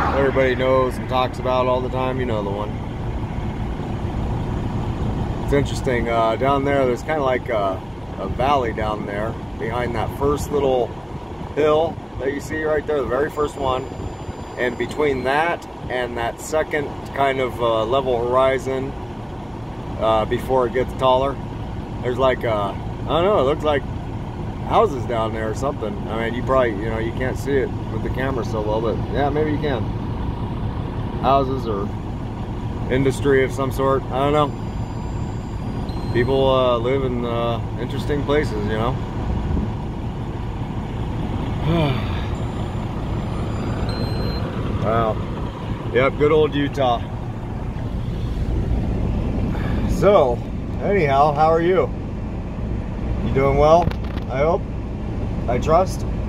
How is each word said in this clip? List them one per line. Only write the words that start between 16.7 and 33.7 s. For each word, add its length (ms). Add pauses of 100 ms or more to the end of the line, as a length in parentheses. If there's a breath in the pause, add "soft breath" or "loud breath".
kind 240
of, 220
uh, 220
level 460
horizon, 600 (1080)
uh, 260
before 420
it 60
gets 200
taller, 420 (680)
there's 160
like, 280
uh, 280 (300)
I 40
don't 180
know, 140
it 40
looks 200
like 200 (840)
houses 380
down 280
there 160
or 60
something. 400 (120)
I 160
mean, 100
you 100
probably, 280
you 180
know, 100
you 140
can't 240
see 200
it 120 (220)
with 120
the 60
camera 360
so 160
well, 180
but 160 (160)
yeah, 180
maybe 220
you 80
can. 240 (1400)
Houses 460
or 220 (1000)
industry 520
of 80
some 200